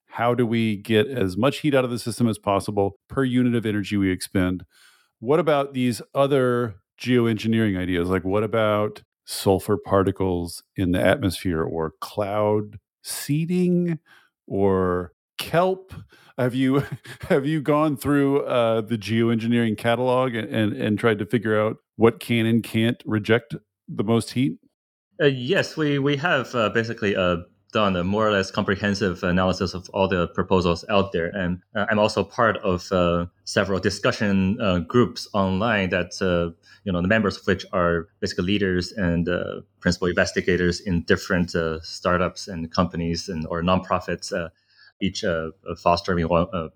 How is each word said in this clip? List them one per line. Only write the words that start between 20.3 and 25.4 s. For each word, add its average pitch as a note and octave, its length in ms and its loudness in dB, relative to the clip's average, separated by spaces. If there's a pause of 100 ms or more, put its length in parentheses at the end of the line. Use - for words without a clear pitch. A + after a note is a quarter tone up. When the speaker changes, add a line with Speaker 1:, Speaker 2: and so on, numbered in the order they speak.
Speaker 1:
and, A2 140 -6
and, A2 240 0
and G#2+ 260 -2
tried A2+ 200 2
to G#2 80 -4
figure G#2+ 340 0
out G#2+ 160 0 (200)
what A2 240 4
can A#2 260 0
and A2+ 160 2
can't A2+ 440 0
reject A2 480 0 (340)
the A#2+ 160 -6
most A2+ 280 0
heat? B2+ 260 -2 (600)
Speaker 2:
Uh, D#3 60 4
yes, C#3 500 0